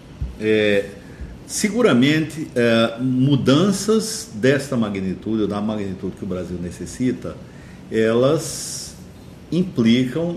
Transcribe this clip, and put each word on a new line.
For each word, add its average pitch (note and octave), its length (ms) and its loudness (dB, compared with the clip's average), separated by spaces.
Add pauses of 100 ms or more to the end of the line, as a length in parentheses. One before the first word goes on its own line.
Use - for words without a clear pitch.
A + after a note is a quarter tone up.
(400)
É, G#2+ 460 4 (600)
seguramente, D#3 1120 2
é, A#2 420 4
mudanças C3+ 1300 2
desta C3+ 420 0
magnitude, G2+ 680 -2
ou G2 60 0
da G2+ 120 -2
magnitude G2 560 -6
que - 80 -10
o - 20 -8
Brasil F2+ 340 -6
necessita, F2 760 -6 (540)
elas A#2 1040 0 (580)
implicam C#3 840 2